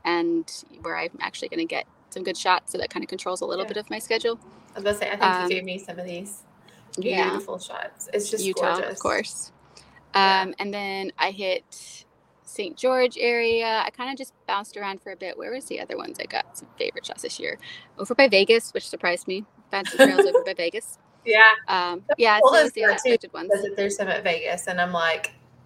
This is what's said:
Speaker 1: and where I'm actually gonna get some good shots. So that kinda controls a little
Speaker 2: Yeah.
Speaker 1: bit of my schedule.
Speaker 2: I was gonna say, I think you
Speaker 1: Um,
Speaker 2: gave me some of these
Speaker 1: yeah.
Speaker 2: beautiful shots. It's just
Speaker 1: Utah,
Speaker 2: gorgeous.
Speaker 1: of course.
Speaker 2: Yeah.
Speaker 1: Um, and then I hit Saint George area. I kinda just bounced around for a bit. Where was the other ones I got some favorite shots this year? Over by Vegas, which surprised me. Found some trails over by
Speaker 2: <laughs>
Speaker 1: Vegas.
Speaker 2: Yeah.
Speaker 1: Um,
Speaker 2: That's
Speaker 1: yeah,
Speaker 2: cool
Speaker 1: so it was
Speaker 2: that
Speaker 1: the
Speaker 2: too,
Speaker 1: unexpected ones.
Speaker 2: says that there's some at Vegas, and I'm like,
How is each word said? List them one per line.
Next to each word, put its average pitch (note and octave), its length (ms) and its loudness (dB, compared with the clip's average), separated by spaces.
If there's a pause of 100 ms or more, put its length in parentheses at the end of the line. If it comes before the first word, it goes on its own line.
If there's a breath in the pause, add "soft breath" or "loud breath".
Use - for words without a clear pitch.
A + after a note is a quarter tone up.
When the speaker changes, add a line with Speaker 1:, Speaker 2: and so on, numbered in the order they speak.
Speaker 1:
and E3+ 480 0 (300)
where E3 160 -6
I'm E3 220 -8
actually - 300 -8
gonna E3 160 -4
get D#3 200 -6 (260)
some F#3+ 120 -12
good F#3 140 -6
shots. - 340 0
So - 80 -8
that - 120 -6
kinda - 160 -8
controls F#3 340 -8
a F3 40 -4
little F#3+ 200 -4
Speaker 2:
Yeah. G#3 40 -12
Speaker 1:
bit G#3 80 -6
of G#3 140 -10
my G#3+ 80 -8
schedule. A3+ 400 -2 (360)
Speaker 2:
I - 40 -12
was G3 40 -10
gonna G3+ 140 0
say, - 100 -4
I G3+ 80 -4
think G3+ 80 -2
you F#3+ 60 6
Speaker 1:
Um, F3+ 200 0
Speaker 2:
gave F#3 140 -2
me F#3 160 -10
some F3 180 -14
of F3+ 80 -10
these F3+ 380 -12 (560 soft breath)
Speaker 1:
yeah. F#3 300 0
Speaker 2:
beautiful F#3+ 280 -8
shots. - 560 -14
It's G#3 160 -2
just G3+ 160 -4
Speaker 1:
Utah, F#3 300 0
Speaker 2:
gorgeous. F#3 180 -4
Speaker 1:
of G3 60 -14
course. - 520 -4 (600 soft breath)
Speaker 2:
Yeah. F#3+ 300 6
Speaker 1:
Um, F#3 160 -6
and G3+ 140 -4
then G3 440 -6
I F#3+ 140 0
hit - 720 -6 (380)
Saint - 340 -10
George B3+ 400 2
area. A3+ 680 0
I - 40 -2
kinda C4 260 -8
just C4 180 -12 (140)
bounced G3+ 300 -4
around G3 240 -8
for G3+ 100 -12
a F#3 60 -12
bit. F#3 200 -10
Where - 140 -8
was - 140 -8
the - 160 -8
other - 160 -8
ones - 240 -12
I - 40 -8
got - 320 -8
some - 200 -20
favorite - 280 -6
shots - 180 -12
this - 160 -8
year? - 180 -8 (400 loud breath)
Over G3+ 180 -6
by C4+ 140 8
Vegas, G#3 440 4
which - 140 -6
surprised F3 400 -4
me. G3 180 -6 (260)
Found G3 180 -4
some - 80 -10 (100)
trails G4 180 6
over B4+ 180 4
by F#3+ 100 -4
Speaker 2:
<laughs> - 40 -10
Speaker 1:
Vegas. F3 400 -6 (280)
Speaker 2:
Yeah. A3 280 10 (140)
Speaker 1:
Um, F3+ 400 -2
Speaker 2:
That's - 120 0
Speaker 1:
yeah, G#3+ 220 6
Speaker 2:
cool C4+ 120 10
Speaker 1:
so E4 60 8
it D4+ 40 8
was C#4 80 2
Speaker 2:
that - 40 -20
Speaker 1:
the A3 60 -4
Speaker 2:
too, G#3+ 60 4
Speaker 1:
unexpected G#3 460 2
ones. F3+ 200 -4
Speaker 2:
says G3 100 0
that G3+ 120 -4
there's G3+ 220 -2
some G3 100 -2
at F3 160 -2
Vegas, E3+ 440 -2
and F3+ 120 -4
I'm F3 140 0
like, E3 400 -2 (320)